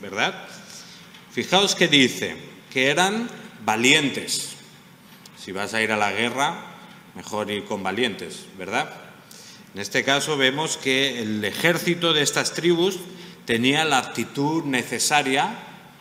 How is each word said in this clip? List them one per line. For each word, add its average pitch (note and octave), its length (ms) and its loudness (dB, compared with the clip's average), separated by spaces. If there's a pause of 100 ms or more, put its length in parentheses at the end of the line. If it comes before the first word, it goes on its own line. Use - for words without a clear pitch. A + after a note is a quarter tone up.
¿verdad? A2+ 480 -4 (800)
Fijaos F#3+ 460 2
que F3 100 6
dice B2+ 480 4 (380)
que C3 160 2
eran G3 420 2 (340)
valientes. A#2+ 920 2 (840)
Si G2 120 -10
vas G2+ 220 -4
a A2+ 60 2
ir A2 120 2
a A2 40 2
la G#2 140 2
guerra, B2+ 500 -2 (540)
mejor G#2 380 -4
ir G2+ 140 -4
con G2+ 180 -6
valientes, F#2+ 640 -4 (120)
¿verdad? A2+ 340 -4 (800)
En F#2+ 60 -8
este A#2 220 0
caso C#3+ 340 2
vemos C#3 400 2
que C3 460 0
el G#2+ 220 -2
ejército E3 680 2
de D3+ 100 4
estas C3+ 300 0
tribus F3 460 2 (460)
tenía C3 400 4
la C#3+ 140 4
actitud C#3+ 640 -2
necesaria C#3 920 0 (440)